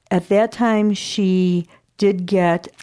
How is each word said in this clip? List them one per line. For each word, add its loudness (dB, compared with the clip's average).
At -2
that 2
time, 0
she -2
did 0
get 0